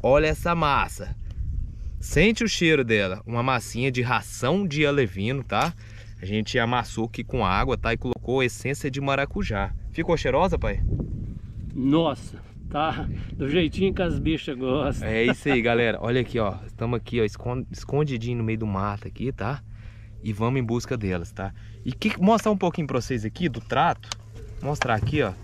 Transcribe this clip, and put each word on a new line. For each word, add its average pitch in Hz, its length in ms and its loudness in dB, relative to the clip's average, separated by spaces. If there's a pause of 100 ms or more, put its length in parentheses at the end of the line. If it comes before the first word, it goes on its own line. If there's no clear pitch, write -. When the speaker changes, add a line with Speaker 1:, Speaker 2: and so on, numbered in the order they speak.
Speaker 1:
Olha 147 240 6
essa 165 280 0
massa. 135 600 0 (800)
Sente 220 460 4
o 208 40 2
cheiro 160 360 4
dela. 107 400 2
Uma 120 180 -2
massinha 127 480 0
de 123 120 0
ração 127 640 0
de 151 200 2
alevino, 123 560 0
tá? 127 300 0 (480)
A 90 60 -10
gente 107 320 0
amassou 117 480 0
aqui 113 180 -8
com 113 200 0
água, 110 340 4
tá? 117 160 2
E - 20 0
colocou 127 460 0
essência 131 480 -2
de 139 100 -4
maracujá. 139 720 0 (200)
Ficou 170 240 2
cheirosa, 156 420 4
pai? 101 240 0 (920)
Speaker 2:
Nossa, 139 640 2 (300)
tá 151 400 -2 (240)
do 139 160 -4
jeitinho 175 460 2
que 190 80 -2
as 156 160 0
bichas 151 400 -2
gostam. 131 500 0
Speaker 1:
É 113 160 2
isso - 240 2
aí, 127 140 4
galera. 117 400 4
Olha 120 180 2
aqui, 120 180 -2
ó. 98 180 0 (100)
Estamos 117 320 -4
aqui, 120 200 -4
ó, 110 60 4
escon-, 120 480 -4
escondidinho 123 640 -2
no 113 80 0
meio 110 140 0
do 110 80 -2
mato 101 420 -2
aqui, 123 240 -4
tá? 120 300 -4 (600)
E 110 100 -2
vamos 117 280 2
em 123 40 0
busca 117 320 0
delas, 92 360 -2
tá? 95 200 -6 (320)
E - 80 -4
que, - 280 -2
mostrar 214 320 6
um 202 40 2
pouquinho 175 300 0
pra 127 140 0
vocês 113 240 -2
aqui - 240 -2
do 117 120 -4
trato. 139 480 2 (540)
Mostrar 135 320 0
aqui, 139 280 2
ó. 101 100 0 (120)